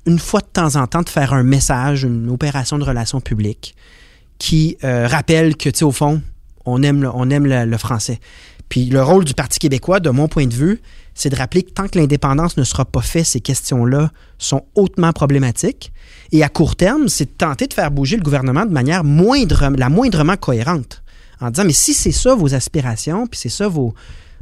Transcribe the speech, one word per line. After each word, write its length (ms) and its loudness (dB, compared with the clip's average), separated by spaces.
une 140 4
fois 220 0
de 60 -20
temps 280 0
en 120 2
temps 140 -2
de 80 -6
faire 240 0
un 100 2
message, 600 2
une 260 -2
opération 480 -4
de 60 -2
relations 380 -2
publiques 540 -6
qui, 460 0
euh, 240 0
rappelle 500 2
que, 120 -2
tu 100 -4
sais, 60 2
au 60 4
fond, 300 0
on 180 0
aime 180 2
le, 120 -2
on 160 -2
aime 160 2
le, 200 2
le 120 -2
français. 420 -4
Puis 160 0
le 160 2
rôle 240 4
du 80 -2
Parti 260 -4
québécois, 400 0
de 120 0
mon 160 2
point 180 0
de 80 -2
vue, 280 0
c'est 160 -4
de 60 0
rappeler 280 0
que 80 -18
tant 180 -6
que 100 0
l'indépendance 560 0
ne 80 0
sera 220 -2
pas 160 -2
faite, 240 -2
ces 160 -2
questions-là 680 0
sont 280 -4
hautement 360 2
problématiques. 800 -2
Et 120 4
à 60 2
court 280 0
terme, 320 2
c'est 160 -2
de 60 -10
tenter 360 -2
de 60 -14
faire 180 -2
bouger 240 0
le 80 -2
gouvernement 420 0
de 60 -2
manière 320 0
moindre, 720 4
la 140 2
moindrement 480 2
cohérente, 680 -4
en 80 -4
disant : « 160 0
Mais 80 2
si 200 0
c'est 200 0
ça 220 4
vos 180 2
aspirations, 760 -4
puis 100 -14
c'est 120 -8
ça 180 -2
vos, 260 -2